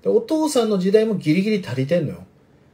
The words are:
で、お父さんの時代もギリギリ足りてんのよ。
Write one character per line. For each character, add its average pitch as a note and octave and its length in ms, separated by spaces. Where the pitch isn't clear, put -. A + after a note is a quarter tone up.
で、 F#3+ 80
お G#3 120
父 D#4 260
さ C4 160
ん A3 60
の G3+ 100
時 F#3 120
代 G#3+ 140
も A3 100
ギ D3+ 180
リ F#3+ 80
ギ G#3+ 100
リ G#3 140
足 A#2+ 100
り C3+ 120
て E3+ 120
ん D3+ 80
の G2 60
よ。 F2+ 120